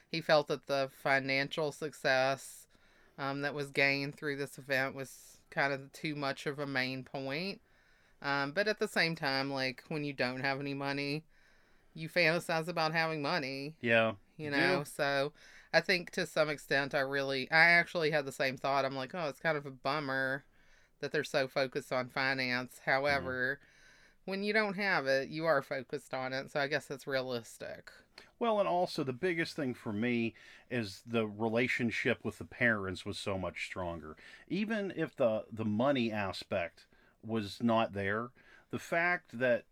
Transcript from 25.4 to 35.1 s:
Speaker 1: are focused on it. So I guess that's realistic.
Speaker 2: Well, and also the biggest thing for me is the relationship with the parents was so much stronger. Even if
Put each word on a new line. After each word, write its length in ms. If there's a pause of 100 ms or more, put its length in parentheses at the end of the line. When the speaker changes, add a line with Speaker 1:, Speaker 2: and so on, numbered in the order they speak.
Speaker 1:
are 160
focused 520
on 180
it. 180
So 100
I 80
guess 180
that's 220
realistic. 800 (480)
Speaker 2:
Well, 220
and 80
also 360
the 80
biggest 440
thing 180
for 180
me 420 (360)
is 360
the 200
relationship 960
with 140
the 60
parents 600
was 140
so 180
much 300
stronger. 500 (320)
Even 480
if 200